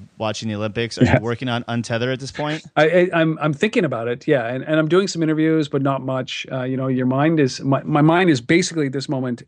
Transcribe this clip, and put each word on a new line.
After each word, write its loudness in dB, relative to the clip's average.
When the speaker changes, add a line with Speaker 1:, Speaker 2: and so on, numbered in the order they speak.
Speaker 1:
watching -6
the -4
Olympics. -6
Are 4
Speaker 2:
Yeah. 4
Speaker 1:
you -2
working -4
on -4
Untether -4
at -6
this -12
point? -6
Speaker 2:
I, 6
I, 4
I'm, 2
I'm 0
thinking 0
about -2
it. -4
Yeah. 4
And, -6
and 0
I'm 2
doing 2
some -4
interviews, 2
but -2
not 0
much. -6
Uh, -6
you -4
know, -2
your 0
mind 4
is, 2
my, 0
my 2
mind 6
is 4
basically 0
at -6
this -6
moment, -4